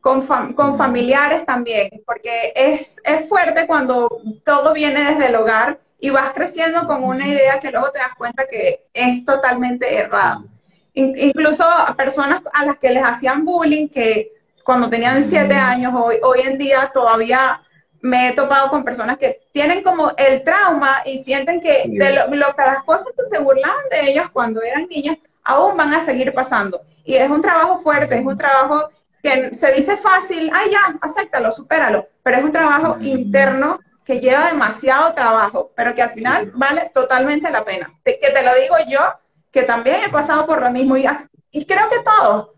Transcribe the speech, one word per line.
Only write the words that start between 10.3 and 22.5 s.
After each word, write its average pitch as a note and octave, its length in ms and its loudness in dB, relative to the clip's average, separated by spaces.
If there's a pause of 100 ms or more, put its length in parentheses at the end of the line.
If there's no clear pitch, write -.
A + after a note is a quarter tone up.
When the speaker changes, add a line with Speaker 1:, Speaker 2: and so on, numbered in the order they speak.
Speaker 2:
Ujú. - 100 -20 (460)
Speaker 1:
In-, C4+ 240 0
incluso D4+ 460 2
a E4+ 320 2
personas C#4 460 -2 (120)
a D4 120 0
las C#4+ 120 -2
que C4 140 0
les C4 120 2
hacían B3+ 420 -2
bullying, D4+ 440 0
que A3 420 -2 (320)
cuando B3 260 2
tenían A#3+ 300 0
Speaker 2:
Ujú. - 100 0
Speaker 1:
siete C#4+ 240 2
años, B3 420 0
hoy, A#3 280 0
hoy B3+ 180 4
en C4+ 160 -2
día C4+ 360 0
todavía A#3+ 680 2 (400)
me B3 280 2
he - 40 -2
topado C#4 360 2
con C#4+ 140 -2
personas A#3+ 340 -4
que C4 340 -4
tienen D#4 320 0
como E4 340 0
el C4+ 260 2
trauma E4 640 2
y C4+ 180 -8
sienten C#4 360 -2
que D#4 240 2
Speaker 2:
Sí. G#3 140 -6
Speaker 1:
de C#4 160 4
lo, C4+ 220 2
lo C#4 200 0